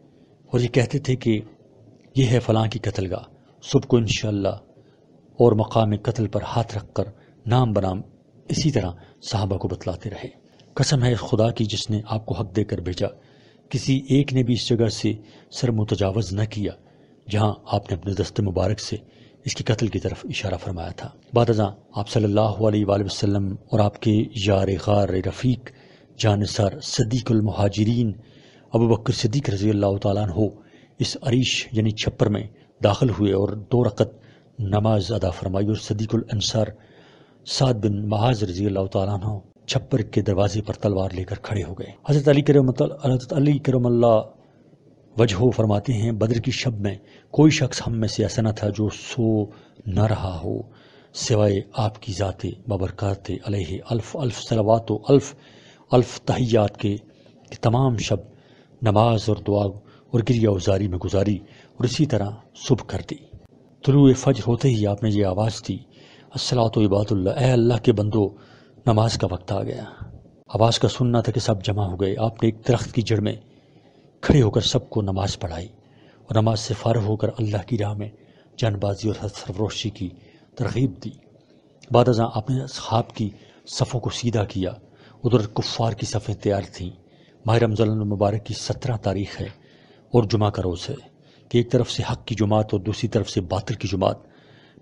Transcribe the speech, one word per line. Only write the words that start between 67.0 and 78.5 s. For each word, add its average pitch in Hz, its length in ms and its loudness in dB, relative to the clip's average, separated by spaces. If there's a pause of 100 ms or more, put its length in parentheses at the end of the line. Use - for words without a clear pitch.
ए 131 60 4
अल्लाह 117 260 4
के 120 140 4
बंदो, 104 460 0 (500)
नमाज 110 280 4
का - 120 0
वक्त 90 240 -8
आ 98 120 -2
गया।" 113 200 -8 (720)
आवाज़ 113 240 4
का 117 80 2
सुनना 120 340 0
था 110 100 -2
कि 113 80 -4
सब 104 220 0
जमा 101 240 -2
हो 90 120 -6
गए। 95 180 -2
आपने 113 340 0
एक 110 180 -4
दरख्त - 240 0
की 120 100 0
जड़ 107 180 0
में 107 240 -4 (800)
खड़े - 160 6
होकर 110 220 4
सबको - 400 -2
नमाज 98 340 -2
पढ़ाई 87 340 -8 (600)
और 110 80 0
नमाज 110 200 4
से - 160 -6
फारग 117 280 0
होकर 107 280 -2
अल्लाह 107 320 -4
की 120 160 -4
राह 104 160 -4
में 104 180 -8 (480)